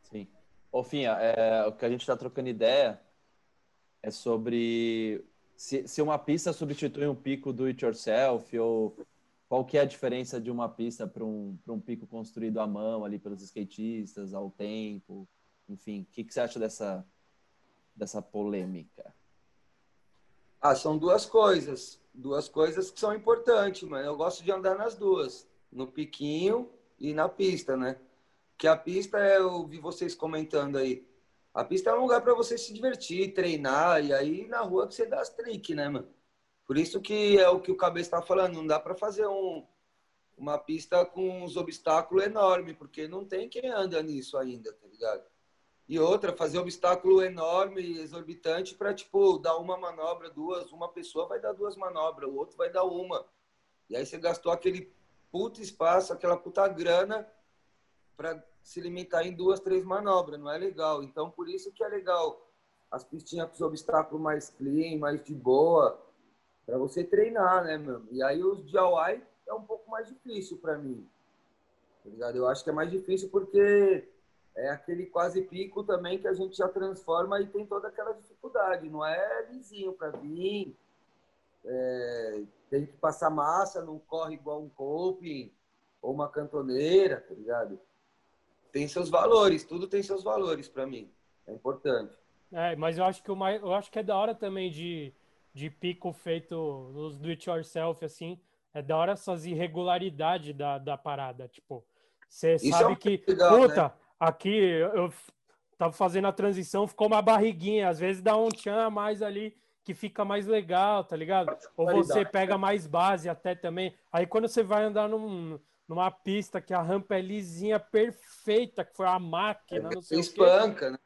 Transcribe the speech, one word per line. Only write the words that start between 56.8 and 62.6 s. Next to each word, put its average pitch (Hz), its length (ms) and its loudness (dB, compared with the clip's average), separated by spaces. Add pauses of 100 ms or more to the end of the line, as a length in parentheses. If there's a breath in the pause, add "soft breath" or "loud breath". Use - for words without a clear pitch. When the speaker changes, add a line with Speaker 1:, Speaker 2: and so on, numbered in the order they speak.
Speaker 2:
pra 160 260 -8 (200)
se - 180 -14
limitar 175 460 -2
em 180 80 -8
duas, 185 260 2
três 185 240 0
manobras, 185 560 0
não 147 100 -8
é 156 60 -2
legal. 156 460 -2
Então, 156 280 -6
por 175 200 -10
isso 370 200 -10
que - 140 -6
é - 40 -4
legal 180 640 -2 (400)